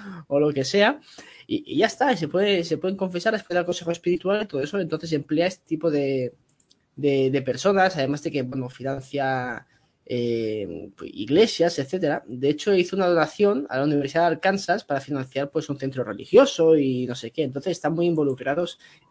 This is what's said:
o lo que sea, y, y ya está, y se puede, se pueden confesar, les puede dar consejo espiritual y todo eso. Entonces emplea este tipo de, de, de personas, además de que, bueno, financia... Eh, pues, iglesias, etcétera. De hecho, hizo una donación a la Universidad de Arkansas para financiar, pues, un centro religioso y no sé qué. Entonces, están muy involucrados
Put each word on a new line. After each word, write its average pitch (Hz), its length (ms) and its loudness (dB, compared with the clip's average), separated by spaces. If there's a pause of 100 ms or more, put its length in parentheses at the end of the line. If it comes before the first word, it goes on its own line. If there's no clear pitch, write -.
(280)
o 143 120 0
lo 151 120 4
que 139 120 -2
sea, 202 360 2 (460)
y, - 260 -4
y 131 60 -2
ya 190 80 4
está, 262 260 2
y 208 60 2
se 160 100 -4
puede, 185 360 2
se 165 140 -2
pueden 190 200 -4
confesar, 185 360 -2
les 202 100 -4
puede 175 160 -2
dar 170 60 -2
consejo 170 260 -4
espiritual 175 500 0
y 214 60 -6
todo 139 140 -4
eso. 147 180 -4
Entonces 160 340 -4
emplea 151 320 0
este 185 220 -6
tipo 160 240 -2
de, 135 420 0 (600)
de, 135 340 2
de 135 140 0
personas, 185 520 2
además 143 280 -2
de 165 80 -4
que, 147 100 -2
bueno, 127 280 -6
financia... 131 1000 -6 (400)
Eh, 110 880 -4
pues, - 180 -14
iglesias, 175 680 2
etcétera. 156 480 -2
De 127 220 -2
hecho, 156 260 0
hizo 180 200 0
una 190 120 2
donación 175 600 2
a 127 80 -2
la 139 80 0
Universidad 143 360 0
de 170 140 4
Arkansas 190 480 0
para 139 180 -2
financiar, 139 480 -4
pues, 151 200 -4
un 139 100 -6
centro 131 240 -4
religioso 160 760 6
y 127 300 0
no 123 80 -6
sé 113 160 -10
qué. 160 120 -2
Entonces, 147 280 -4
están 160 220 -2
muy 170 120 0
involucrados 147 720 0 (320)